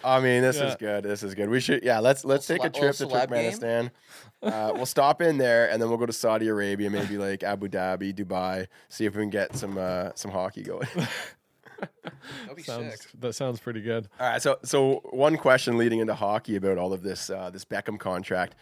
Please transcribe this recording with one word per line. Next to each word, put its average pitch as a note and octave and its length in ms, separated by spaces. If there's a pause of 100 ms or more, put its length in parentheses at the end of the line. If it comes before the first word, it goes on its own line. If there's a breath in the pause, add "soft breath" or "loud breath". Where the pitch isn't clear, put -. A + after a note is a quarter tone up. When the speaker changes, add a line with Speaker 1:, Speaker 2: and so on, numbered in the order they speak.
Speaker 1:
I C3 180
mean, B2 200
this B2+ 160
Speaker 2:
Yeah. C#3 120
Speaker 1:
is C3 60
good. G#2 280
This G2+ 180
is G2 140
good. G2+ 140
We B2 100
should, C3 240
yeah, A#2 160
let's, C3 260
let's C3+ 240
Speaker 3:
Little E3 140
Speaker 1:
take D#3 100
a - 20
Speaker 3:
ce-, C#3+ 40
Speaker 1:
trip C#3+ 160
to C#3 100
Speaker 3:
little C3 220
celeb - 20
game? A#2 220
Speaker 1:
Turkmenistan. A#2 400 (500 loud breath)
Uh, A2 320
we'll B2+ 140
stop C#3+ 340
in E3 160
there, A#2 320
and A2 100
then A2+ 100
we'll A#2 100
go A#2 80
to A#2 60
Saudi A2 340
Arabia, G2+ 420
maybe, G2+ 300
like, G2 240
Abu G2+ 240
Dhabi, F#2 440
Dubai, F#2 540 (220 soft breath)
see - 180
if G2 100
we G#2 60
can G#2 80
get G2 260
some, G2 220
uh, F#2 380
some - 160
hockey F#2+ 320
going. G2 300
<laughs> - 40 (1400 loud breath)
Speaker 3:
That'd A3 160
be E3 60
Speaker 2:
Sounds, C3 280 (100)
Speaker 3:
sick. - 100 (100)
Speaker 2:
that A#2+ 120
sounds B2+ 280
pretty A2+ 200
good. A2+ 280 (100)
Speaker 1:
All B2+ 100
right, A#2 120
so, C#3 220
so C3+ 320 (160)
one D3+ 260
question B2+ 400
leading A#2 220
into G#2+ 140
hockey G#2+ 440
about F#2+ 200
all F2+ 140
of F2+ 120
this, F#2 260
uh, F#2 220
this F#2 120
Beckham G#2 340
contract. F#2 640